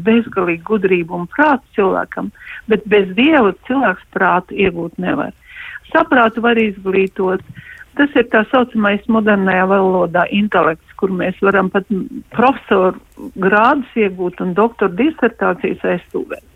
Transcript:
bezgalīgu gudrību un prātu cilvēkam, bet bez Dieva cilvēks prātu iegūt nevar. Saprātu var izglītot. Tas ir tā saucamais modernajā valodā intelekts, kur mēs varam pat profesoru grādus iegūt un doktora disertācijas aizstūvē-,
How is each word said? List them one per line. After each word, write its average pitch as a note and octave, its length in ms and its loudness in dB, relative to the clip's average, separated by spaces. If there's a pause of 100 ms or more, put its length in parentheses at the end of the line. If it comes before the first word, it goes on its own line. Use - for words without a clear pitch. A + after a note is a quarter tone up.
bezgalīgu F#3 640 0
gudrību F#3 500 0
un F3 100 -6
prātu D4 460 0
cilvēkam, F#3+ 560 -2 (360)
bet G#3+ 200 0
bez G3 240 2
Dieva A3+ 540 2
cilvēks B3 460 -2
prātu F3+ 480 0
iegūt E3+ 440 -2
nevar. D#3 320 -4 (540)
Saprātu B3 580 2
var A#3 160 2
izglītot. F#3+ 800 -2 (540)
Tas C#4+ 200 0
ir A#3 140 2
tā A3 180 2
saucamais A3 580 0
modernajā G3 600 2
valodā F#3 640 2
intelekts, F#3+ 640 -2
kur F#3+ 180 -4
mēs F3+ 300 -4
varam G3 280 2
pat F#3+ 200 -4 (380)
profesoru - 720 0 (320)
grādus G#3+ 640 2
iegūt F#3 440 -2
un F3+ 140 -4
doktora G3+ 400 0
disertācijas F#3+ 920 -2
aizstūvē-, - 600 -6 (120)